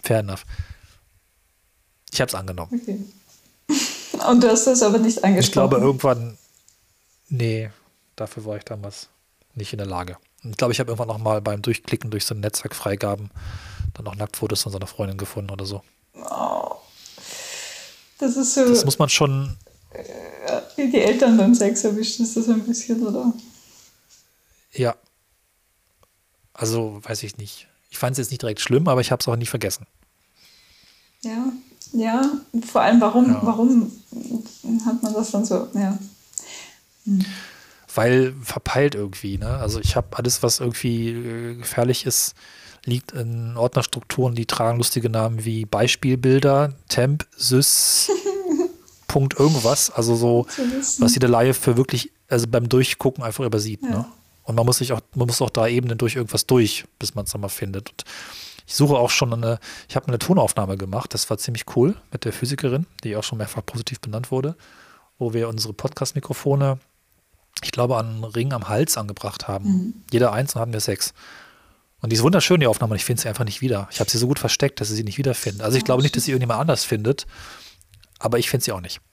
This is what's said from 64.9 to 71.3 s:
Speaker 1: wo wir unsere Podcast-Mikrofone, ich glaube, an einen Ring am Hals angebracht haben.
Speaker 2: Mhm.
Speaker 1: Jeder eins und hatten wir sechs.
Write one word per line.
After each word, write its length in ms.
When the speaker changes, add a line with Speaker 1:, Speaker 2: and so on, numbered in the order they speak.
Speaker 1:
wo 160
wir 140
unsere 240
Podcast-Mikrofone, 1080
ich 80
glaube, 260
an 100
einen 180
Ring 280
am 160
Hals 280
angebracht 500
haben. 220
Speaker 2:
Mhm. 260
Speaker 1:
Jeder 220
eins 220
und 80
hatten 100
wir 80
sechs. 320